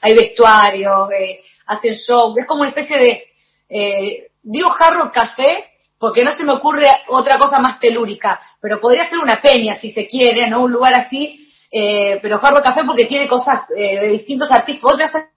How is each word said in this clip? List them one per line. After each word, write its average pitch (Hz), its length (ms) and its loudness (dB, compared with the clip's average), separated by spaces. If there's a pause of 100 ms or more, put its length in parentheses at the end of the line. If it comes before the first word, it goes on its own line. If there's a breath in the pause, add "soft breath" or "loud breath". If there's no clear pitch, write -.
hay 214 120 4
vestuario, 202 960 4
eh, 190 300 -6 (260 soft breath)
hacen 214 280 -4
show, 233 420 0
es 247 100 -4
como 294 140 -4
una 277 80 -2
especie 294 280 -6
de, 240 260 2 (460)
eh, 202 640 -6 (100)
digo 277 360 -2
Hard 330 200 4
Rock 320 160 -4
Café, 269 520 -2 (340)
porque 226 240 0
no 285 80 0
se 302 120 -8
me 285 100 0
ocurre 285 340 0 (220)
otra 262 280 0
cosa 277 220 2
más 254 200 -2
telúrica, 226 600 -2 (220 loud breath)
pero 208 180 -6
podría 247 300 0
ser 339 100 -6
una 269 220 -2
peña, 233 340 2
si 214 160 -14
se 208 160 -8
quiere, 240 420 0
¿no? 240 120 -2
Un 247 100 0
lugar 247 220 2
así, 262 520 -4 (260 soft breath)
eh, 208 500 -2
pero 208 200 -4
Hard 285 140 4
Rock 285 80 4
Café 269 220 0
porque 233 200 0
tiene 277 220 -4
cosas, 247 380 -2 (100)
eh, 196 240 -4
de 208 100 -2
distintos 269 420 -4
artistas. 254 300 0
Vos 262 160 2
te 311 60 0
vas 311 120 -4
a 311 220 -6